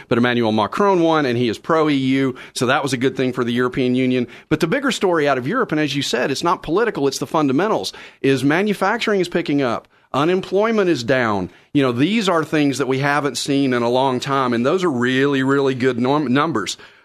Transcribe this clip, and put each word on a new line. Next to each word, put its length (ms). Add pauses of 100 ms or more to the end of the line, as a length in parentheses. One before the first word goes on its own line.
But 100
Emmanuel 340
Macron 520
won, 240
and 100
he 100
is 120
pro 300
E 60
U. 400 (200)
So 100
that 160
was 120
a 40
good 180
thing 160
for 120
the 100
European 400
Union. 320 (220)
But 140
the 60
bigger 240
story 380
out 80
of 100
Europe, 240
and 80
as 160
you 60
said, 300
it's 120
not 200
political, 440
it's 120
the 80
fundamentals, 680 (280)
is 220
manufacturing 760
is 80
picking 320
up. 260 (240)
Unemployment 800
is 140
down. 480 (200)
You 120
know, 80
these 360
are 160
things 360
that 80
we 100
haven't 400
seen 360
in 100
a 60
long 300
time, 340
and 120
those 180
are 60
really, 540
really 320
good 240
norm-, 340
numbers. 440 (280)